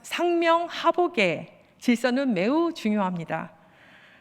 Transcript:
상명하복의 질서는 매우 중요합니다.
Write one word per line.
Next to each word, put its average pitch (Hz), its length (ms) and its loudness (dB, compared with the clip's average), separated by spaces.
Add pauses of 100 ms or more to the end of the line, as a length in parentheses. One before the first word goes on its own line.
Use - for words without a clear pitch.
상명하복의 339 1500 0 (280)
질서는 247 560 0
매우 302 400 0
중요합니다. 185 760 -4 (720)